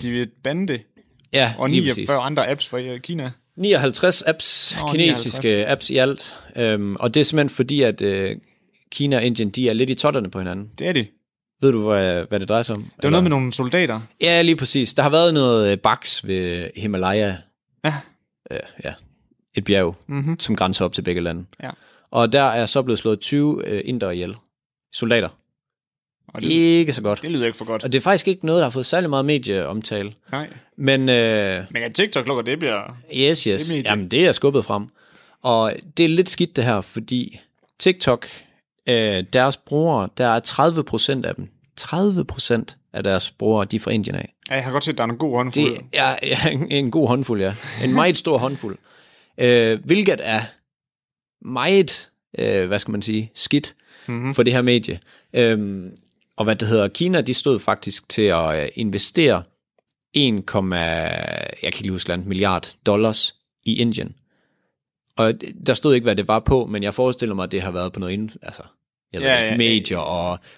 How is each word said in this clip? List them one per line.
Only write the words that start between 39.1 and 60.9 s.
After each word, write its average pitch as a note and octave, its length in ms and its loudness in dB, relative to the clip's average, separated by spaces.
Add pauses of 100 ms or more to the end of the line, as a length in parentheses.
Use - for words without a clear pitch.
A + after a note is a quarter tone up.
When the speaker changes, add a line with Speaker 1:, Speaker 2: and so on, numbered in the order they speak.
Speaker 2:
deres C3 240 4
brugere, D3 600 0
der B2+ 100 0
er A#2 120 2
tredive D#3 440 0
procent B2 420 -2
af - 100 -6
dem. F#2 120 -12 (280)
Tredive F#3 500 0
procent - 520 -2 (160)
af G#2 100 -6
deres F#2+ 280 0
brugere, G#2+ 340 0
de A2 100 -6
er G#2+ 40 0
fra - 120 -4
Indien F#2+ 240 -2
af. - 180 -10 (160)
Speaker 1:
Ja, C3+ 60 -2
jeg C3 80 -4
har C3 80 -6
godt C#3+ 120 0
set, D3+ 140 -4
der B2 60 0
er A2+ 40 0
en A#2 100 -4
god C#3+ 180 -2
håndfuld. B2+ 300 0 (100)
Speaker 2:
Det - 60 -12 (120)
er, C3+ 300 2
ja, - 260 0
<laughs> - 20 0
en, C#3+ 200 -4
en C#3 200 0
god D3 160 2
håndfuld, A#2+ 340 0
ja. F#2+ 120 0 (300)
En C3 100 0
meget D#3+ 240 4
stor D#3 200 0
håndfuld. A#2+ 400 -4 (600)
Øh, A#2 480 4
hvilket F3+ 380 4
er A2 180 -2 (1000)
meget, D3+ 680 0 (300)
øh, G2+ 280 0
hvad G2+ 120 0
skal - 120 -6
man G#2 100 -4
sige, G#2+ 320 -4
skidt - 420 -2 (320)
Speaker 1:
Mhm. A#2+ 260 -4
Speaker 2:
for B2+ 100 2
det A#2 100 4
her B2 80 2
medie. A#2+ 380 0 (340)
Øhm, G2+ 580 0 (460)
og A2 60 -2
hvad G#2+ 120 2
det G#2+ 120 -2
hedder, G#2+ 200 4
Kina, E3+ 340 0
de A#2+ 120 -4
stod B2 260 0
faktisk - 500 -4
til - 120 -2
at, E2 420 2
øh, C#2+ 120 -4
investere G#2+ 680 0 (680)
en A#2+ 300 2
komma, F#2 380 -2
jeg E2 680 -4 (120)